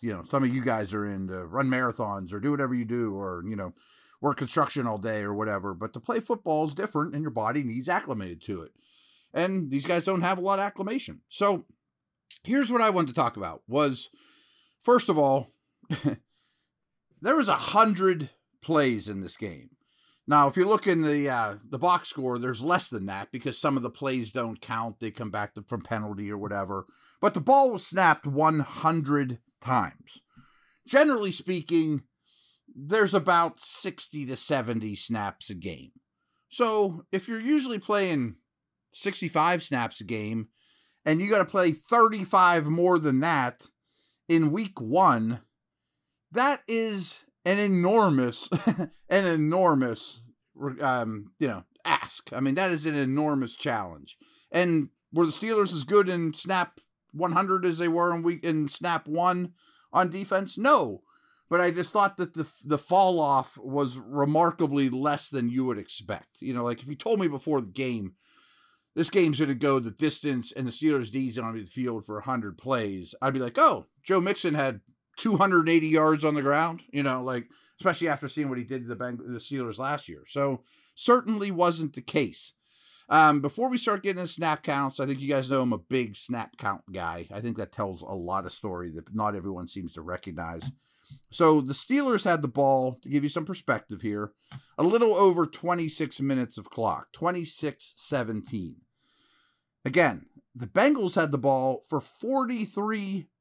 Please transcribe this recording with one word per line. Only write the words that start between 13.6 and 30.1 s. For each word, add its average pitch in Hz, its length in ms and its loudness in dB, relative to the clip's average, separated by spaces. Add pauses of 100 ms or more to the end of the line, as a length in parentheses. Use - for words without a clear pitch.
was, 135 400 0 (720)
first 240 280 4
of 160 80 2
all, 135 340 2 (380)
<laughs> - 1300 -8
there 247 160 2
was 240 140 2
a 156 40 2
hundred 185 760 4 (320)
plays 123 480 2
in 98 100 -8
this 90 160 -8
game. 80 320 -12 (580)
Now, 143 220 8
if - 80 -4
you 185 80 4
look 208 220 2
in 170 160 4
the, 147 260 0
uh, 113 280 -2 (120)
the 131 100 -8
box 175 300 0
score, 127 300 -4
there's 120 240 -6
less 175 260 0
than 104 160 -8
that 98 260 -8
because 127 280 -8
some 143 180 0
of 127 60 -4
the 117 80 -6
plays 131 420 -6
don't 117 260 -6
count. 117 400 -8
They 113 120 -6
come 107 200 -8
back 104 240 -6
to, 107 140 -14
from 113 140 -6
penalty 104 500 -6
or 104 60 -8
whatever. 98 480 -6 (340)
But 202 140 2
the 165 80 -4
ball 269 280 6
was 214 160 -2
snapped 170 400 4
one 151 340 4
hundred 143 800 0 (200)
times. - 640 -4 (640)